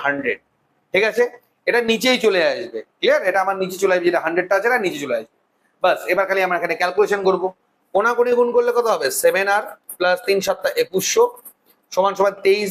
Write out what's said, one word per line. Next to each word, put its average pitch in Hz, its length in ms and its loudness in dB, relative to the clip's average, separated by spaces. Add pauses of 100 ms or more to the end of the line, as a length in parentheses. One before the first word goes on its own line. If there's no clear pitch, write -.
হান্ড্রেড, 139 380 -2 (540)
ঠিক 190 160 2
আছে? 220 140 0 (460)
এটা 220 100 2 (120)
নিচেই 240 340 2
চলে 190 160 4 (100)
আসবে, 117 280 -6 (200)
ক্লিয়ার? 269 300 2
এটা 190 160 0
আমার 190 160 -2
নিচে 185 200 -6
চলে 190 140 2
আসবে, 175 140 0
যেটা 170 160 0
হান্ড্রেডটা 175 340 -2
আছে 226 140 0
না, 254 120 2
নিচে 151 180 -4
চলে 127 160 -4
আসবে। - 160 -14 (480)
বাস, 175 160 2 (120)
এবার 190 180 0
খালি 190 160 0
আমরা 180 140 -2
এখানে 165 220 -4
ক্যালকুলেশন 190 460 0
করবো। 185 200 0 (480)
কোনাকুনি 240 440 2
গুণ 240 160 2
করলে 240 220 4
কত 233 160 0
হবে? 151 140 -2 (160)
সেভেন 180 320 2
আর 214 80 0 (340)
প্লাস 180 200 2 (100)
তিন 196 180 2
সাতটা 185 240 -2 (140)
একুশশো, 190 400 0 (720)
সমান 196 220 2
সমান 196 160 2 (120)
তেইশ 202 260 2